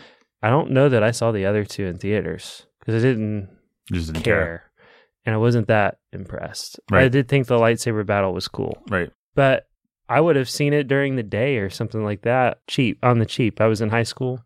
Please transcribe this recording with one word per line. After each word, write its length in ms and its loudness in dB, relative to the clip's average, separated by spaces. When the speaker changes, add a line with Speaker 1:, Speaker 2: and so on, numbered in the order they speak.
Speaker 1:
I 80 0
don't 220 0
know 180 4
that 140 2
I 80 2
saw 200 -2
the 140 -2
other 180 0
two 220 -8
in 140 -6
theaters 680 -6
'cause 120 -2
I 40 2
didn't 480 0
Speaker 2:
You 60 -2
just 140 -4
didn't 140 -6
Speaker 1:
care. 180 2
Speaker 2:
care. 200 -10
Speaker 1:
And 80 0
I 20 0
wasn't 300 2
that 320 2
impressed. 680 -12
I 40 4
Speaker 2:
Right. 160 6
Speaker 1:
did 160 2
think 180 0
the 140 2
lightsaber 480 0
battle 260 0
was 140 -6
cool. 420 -8
Speaker 2:
Right. 220 -2
Speaker 1:
But 320 2
I 100 4
would 160 4
have 140 0
seen 240 0
it 140 0
during 280 0
the 60 -2
day 360 -2
or 120 -2
something 340 -6
like 200 -6
that, 340 2
cheap, 360 0
on 160 4
the 60 2
cheap. 360 -2
I 60 4
was 140 0
in 100 -2
high 100 2
school. 440 -6